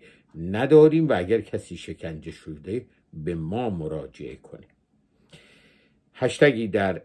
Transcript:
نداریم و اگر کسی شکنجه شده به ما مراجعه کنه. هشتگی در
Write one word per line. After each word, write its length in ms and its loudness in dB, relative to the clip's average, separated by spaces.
نداریم 580 6
و 80 0
اگر 240 0
کسی 360 -10
شکنجه 540 -12
شده 540 -10
به 220 -6
ما 360 -4
مراجعه 640 -10
کنه. 300 -20
هشتگی 540 2
در 360 -4